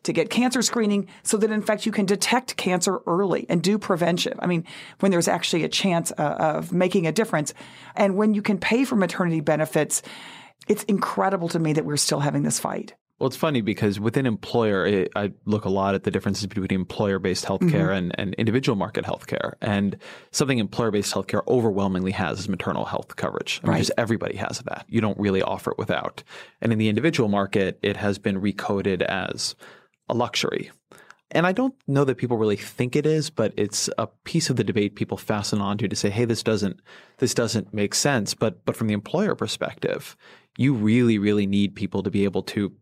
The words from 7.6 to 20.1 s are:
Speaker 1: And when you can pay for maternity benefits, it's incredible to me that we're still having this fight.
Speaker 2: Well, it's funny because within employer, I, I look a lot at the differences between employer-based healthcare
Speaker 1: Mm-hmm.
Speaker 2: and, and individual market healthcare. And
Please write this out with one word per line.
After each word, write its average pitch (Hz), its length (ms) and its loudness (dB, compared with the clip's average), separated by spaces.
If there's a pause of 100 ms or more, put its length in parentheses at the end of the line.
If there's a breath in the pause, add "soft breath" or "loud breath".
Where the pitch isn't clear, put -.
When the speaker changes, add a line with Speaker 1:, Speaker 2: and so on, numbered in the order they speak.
Speaker 1:
And 196 220 2
when 214 180 4
you 202 80 0
can 202 160 0
pay 233 260 2
for 240 120 0
maternity 175 440 0
benefits, 151 640 0 (640 loud breath)
it's 208 180 2
incredible 190 640 0
to 170 100 0
me 156 140 2
that 151 100 0
we're 147 120 -2
still 151 240 0
having 143 220 0
this - 160 0
fight. - 360 -6 (260)
Speaker 2:
Well, 131 60 2
it's 131 100 -2
funny 147 260 2
because 101 360 0
within 113 280 0
employer, 107 600 2 (300)
I, 104 80 0
I 98 80 -2 (120)
look 104 200 0
a 101 40 -2
lot 98 280 2
at 95 80 -2
the 101 80 0
differences 98 340 -2
between 95 240 -4
employer-based 95 760 0
healthcare 98 440 2
Speaker 1:
Mm-hmm. - 20 2
Speaker 2:
and, 90 300 -2
and 92 140 -4
individual 113 420 0
market - 280 -2
healthcare. - 560 -6
And 101 360 0 (340 loud breath)